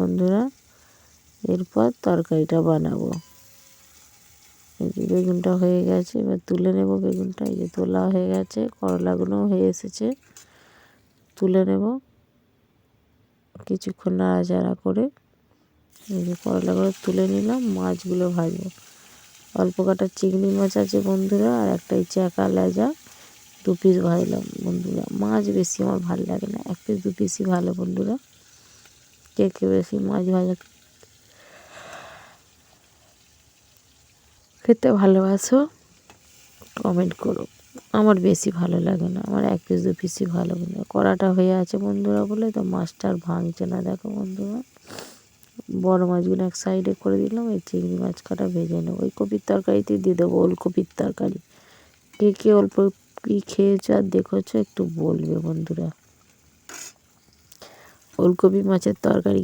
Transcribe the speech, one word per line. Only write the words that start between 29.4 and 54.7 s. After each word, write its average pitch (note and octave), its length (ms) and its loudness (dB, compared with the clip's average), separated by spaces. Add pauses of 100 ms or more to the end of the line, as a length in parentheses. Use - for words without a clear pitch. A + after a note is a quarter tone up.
কে - 80 -6 (100)
বেশি F#3+ 220 0 (120)
মাছ F#3 160 -2 (100)
ভাজা F#3 200 2 (4000)
খেতে A#3 240 4 (120)
ভালোবাসো G3 580 4 (1200)
কমেন্ট F3+ 340 0 (100)
করো। - 200 -2 (540)
আমার G#3+ 180 6 (120)
বেশি F#3+ 200 2 (120)
ভালো F3 180 0 (100)
লাগে F3 260 0
না, F#3+ 140 -4
আমার G3+ 160 0 (100)
এক E3+ 120 -2
পিস F3+ 200 0
দু F#3 140 2
পিসই F#3 260 -4 (100)
ভালো F3 240 -2
বন্ধুরা। F3 240 -6 (100)
কড়াটা F#3+ 420 4
হয়ে F#3 260 4
আছে F3+ 140 -4 (100)
বন্ধুরা G3+ 440 0
বলে A3 160 -2 (100)
তো G#3+ 40 -2 (120)
মাছটা F3+ 380 -4
আর F3+ 60 -2 (100)
ভাঙছে E3+ 460 -4
না। F#3 60 -2 (100)
দেখো F#3+ 180 -6 (120)
বন্ধুরা, G3+ 400 -8 (1300)
বড় F#3 260 4
মাছগুলো F3+ 380 0
এক F3 140 -8
সাইডে F#3+ 300 -2 (100)
করে G3 200 0
দিলাম। A3 220 -2 (100)
এই F#3 140 -4
চিংড়ি F3+ 340 -4
মাছ F#3 140 -4 (100)
কটা F#3+ 280 -4
ভেজে E3+ 320 -2
নেবো। F3+ 180 -4
ওই - 140 0
কপির G3+ 320 -2
তরকারিতে G3+ 520 2
দিয়ে F#3 180 2
দেবো, F3 140 2 (100)
ওলকপির F3+ 440 0 (120)
তরকারি। F#3+ 380 -4 (800)
কে G#3 100 6 (120)
কে A3 180 4
ওলকপি - 760 0 (140)
খেয়েছো G3 480 2
আর G3+ 60 2 (100)
দেখেছো F#3 400 0 (100)
একটু - 180 -6 (200)